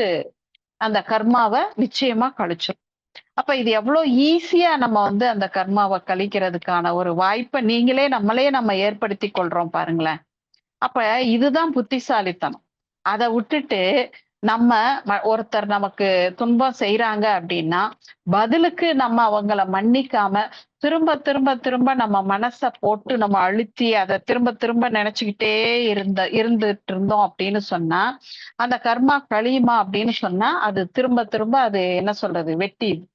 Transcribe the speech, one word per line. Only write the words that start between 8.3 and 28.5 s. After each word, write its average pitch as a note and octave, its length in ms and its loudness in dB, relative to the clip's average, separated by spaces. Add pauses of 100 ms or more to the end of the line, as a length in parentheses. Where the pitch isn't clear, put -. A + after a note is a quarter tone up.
நம்ம A#3 260 0
ஏற்படுத்தி G3+ 520 -2
கொள்றோம் F3 400 -2
பாருங்களேன். E3 540 -2 (600)
அப்ப A#3 400 0
இதுதான் C4+ 500 2
புத்திசாலித்தனம். G#3+ 920 -4 (420)
அதை G#3+ 240 0
விட்டுட்டு A#3+ 520 -2 (580)
நம்ம A3+ 320 2 (340)
ம-, G3+ 180 -2
ஒருத்தர் G#3+ 420 -2
நமக்கு G3+ 420 -2 (280)
துன்பம் A#3+ 440 2
செய்றாங்க G#3+ 480 0
அப்படின்னா, E3+ 520 -2 (520)
பதிலுக்கு E4 640 2
நம்ம A#3+ 280 0
அவங்கள G#3 460 2
மன்னிக்காம G#3 760 0 (340)
திரும்ப D#4+ 380 2
திரும்ப C#4 400 0
திரும்ப B3+ 380 0
நம்ம G#3+ 300 0
மனசை A3+ 460 -2 (100)
போட்டு G#3+ 380 -2
நம்ம G3+ 220 2
அழுத்தி G#3+ 560 0
அதை G3 240 0
திரும்ப A#3+ 320 0
திரும்ப A#3 380 0
நினைச்சுக்கிட்டே G#3+ 640 -2 (300)
இருந்த, G3 440 -2
இருந்துட்டு A3 640 0
இருந்தோம் G3 340 0
அப்படின்னு G3 320 -2
சொன்னா, F3 440 -2 (540)